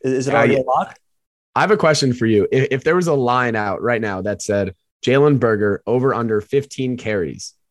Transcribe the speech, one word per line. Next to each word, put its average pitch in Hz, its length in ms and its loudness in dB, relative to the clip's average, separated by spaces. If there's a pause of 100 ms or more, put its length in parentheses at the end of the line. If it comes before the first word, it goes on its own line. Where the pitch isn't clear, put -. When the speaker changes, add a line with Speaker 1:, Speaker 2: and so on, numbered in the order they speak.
Speaker 1:
Is, 131 120 -2
is 127 140 -2
it - 60 -2
Speaker 2:
Uh, - 40 2
Speaker 1:
already 120 160 4
Speaker 2:
yeah. 131 80 2
Speaker 1:
a - 20 -2
lock? 139 340 -2 (580)
Speaker 2:
I 127 60 0
have 175 80 2
a 208 80 4
question 147 360 2
for 117 120 -2
you. 107 260 4
If, 135 200 2
if 131 120 -2
there 160 120 2
was 180 100 0
a 165 80 0
line 123 420 0
out 104 280 -4
right 117 180 0
now 98 220 -4
that 101 180 -4
said, 101 320 -2 (320)
"Jalen 139 340 4
Berger 107 460 0
over 127 300 0
under 110 260 -2
fifteen 135 560 -4
carries," 92 560 -6 (160)